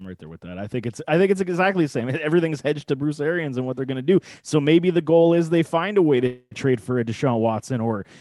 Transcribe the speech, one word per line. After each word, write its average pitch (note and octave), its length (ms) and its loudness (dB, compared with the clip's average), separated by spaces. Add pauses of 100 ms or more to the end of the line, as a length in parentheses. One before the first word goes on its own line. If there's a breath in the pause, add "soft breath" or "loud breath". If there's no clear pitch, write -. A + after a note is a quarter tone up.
right F#2 180 -14
there D#2 80 -18
with E2 140 -18
that. F2+ 160 -14
I G2+ 100 -8
think A#2+ 180 -6
it's, - 220 -8
I D#3 100 2
think G3 140 4
it's F#3+ 80 0
exactly F#3 460 0
the - 20 -6
same. B2 220 -4
<laughs> D#3 120 -4
Everything's D#3 380 0
hedged D3 300 -4
to C#3 80 0
Bruce C#3+ 240 -4
Arians D#3 340 -4
and B2+ 100 -4
what B2+ 120 -6
they're C3+ 80 -4
gonna C3 160 -6
do. F3 180 4 (240 loud breath)
So D3+ 160 0
maybe E3+ 300 4
the E3+ 100 2
goal E3 340 4
is E3+ 160 2
they E3 140 2
find F3+ 340 -2
a F#3+ 40 4
way D3 180 4
to B2 180 -2 (160)
trade B2+ 280 0
for B2 180 -4
a A2+ 60 -2
Deshaun A#2 340 -2
Watson A2+ 400 -2
or A2+ 260 -4 (160 loud breath)